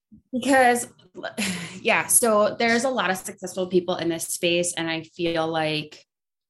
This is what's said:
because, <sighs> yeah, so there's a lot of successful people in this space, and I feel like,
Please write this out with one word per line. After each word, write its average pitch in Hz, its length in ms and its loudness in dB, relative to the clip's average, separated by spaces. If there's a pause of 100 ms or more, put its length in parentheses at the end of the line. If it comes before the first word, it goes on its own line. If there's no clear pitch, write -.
(320)
because, 247 560 4 (460)
<sighs> 185 460 -6
yeah, 185 260 2
so 214 520 4
there's 233 260 2
a 269 60 2
lot 196 200 0
of 185 60 0
successful 185 520 -8
people 180 280 0
in 165 120 -4
this 165 200 -4
space, 175 460 0
and 165 160 -4
I 160 120 -4
feel 165 460 -2
like, 156 560 -4 (460)